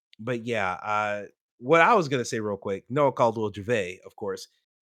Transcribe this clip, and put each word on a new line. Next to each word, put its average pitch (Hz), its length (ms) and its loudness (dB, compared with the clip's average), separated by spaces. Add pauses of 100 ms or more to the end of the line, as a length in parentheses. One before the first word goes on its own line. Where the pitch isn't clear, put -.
(180)
but, 117 280 -4
yeah, 104 280 0
uh, 104 520 -2 (320)
what 151 220 4
I 202 140 6
was 170 140 2
gonna 127 160 -2
say 113 160 -4
real 104 160 -2
quick, 98 320 -6
Noah 135 240 2
Caldwell-Gervais, 107 920 -2
of - 100 -20
course, 95 320 -8 (340)